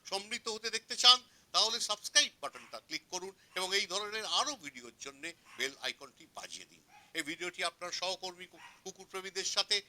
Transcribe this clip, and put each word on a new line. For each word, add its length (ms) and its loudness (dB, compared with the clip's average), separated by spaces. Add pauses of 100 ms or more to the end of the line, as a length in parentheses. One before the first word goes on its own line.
সমৃদ্ধ 420 -6
হতে 220 -4
দেখতে 260 -6
চান, 280 10 (280)
তাহলে 280 4
সাবস্ক্রাইব 520 2 (100)
বাটনটা 380 -10
ক্লিক 220 -8 (100)
করুন 220 -6 (220)
এবং 200 0
এই 120 2
ধরনের 380 -4
আরও 300 2
ভিডিওর 440 -14
জন্য 320 -10 (260)
বেল 240 -2
আইকনটি 540 -8
বাজিয়ে 300 -12
দিন। 160 -20 (320)
এই 80 -4
ভিডিওটি 420 -6
আপনার 280 -4
সহকর্মী 540 -6
কু-, 120 -20 (260)
কুকুরপ্রেমীদের 600 -8
সাথে 460 2